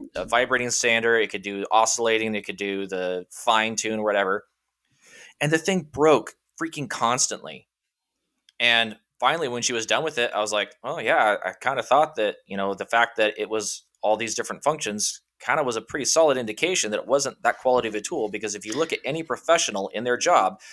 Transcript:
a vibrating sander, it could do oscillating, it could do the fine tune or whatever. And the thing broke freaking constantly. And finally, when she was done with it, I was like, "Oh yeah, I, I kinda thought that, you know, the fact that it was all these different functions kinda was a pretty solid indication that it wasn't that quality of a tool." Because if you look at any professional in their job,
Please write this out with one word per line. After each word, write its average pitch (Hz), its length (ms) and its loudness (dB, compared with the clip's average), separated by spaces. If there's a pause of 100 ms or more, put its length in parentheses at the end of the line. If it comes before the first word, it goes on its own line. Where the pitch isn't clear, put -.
(160)
a - 100 -6
vibrating 123 460 0
sander, 117 460 2
it 104 120 2
could 98 140 -8
do 101 260 -6
oscillating, 110 640 2
it 104 120 -4
could 95 120 -10
do 98 300 -4
the 90 420 -4
fine 110 460 0
tune 110 240 -4
or 107 40 -2
whatever. 101 440 0 (920)
And 147 120 0
the 160 80 4
thing 180 240 0
broke 147 500 2 (260)
freaking 156 300 -8
constantly. 117 760 -2 (920)
And 117 380 2 (220)
finally, 147 300 2
when 120 120 -4
she 123 120 -2
was 113 120 -2
done 113 180 0
with 156 140 -4
it, 120 160 0
I 101 60 -2
was 104 140 -2
like, 101 200 -2 (100)
"Oh 147 140 -8
yeah, 120 460 2
I, 92 60 -4
I 92 120 -4
kinda 131 220 -2
thought 151 320 2
that, 104 220 -2 (100)
you 98 100 -8
know, 98 160 -2
the 95 140 -8
fact 117 300 2
that 107 200 2
it 101 120 -4
was 107 340 -4 (180)
all 107 160 2
these 110 160 -4
different 107 300 -8
functions 107 580 -4 (180)
kinda 147 220 0
was 123 140 -2
a 110 60 -4
pretty 135 240 -8
solid 151 320 4
indication 127 520 -2
that 104 120 -2
it - 60 -12
wasn't 139 360 0
that 117 160 0
quality 123 280 2
of 104 60 -4
a 104 80 -4
tool." 117 280 -4
Because 104 260 -6
if 101 100 -12
you 110 80 -6
look 151 180 -2
at - 140 -4
any 156 160 -4
professional 120 680 0
in 110 160 -6
their 123 120 2
job, 104 420 2 (140)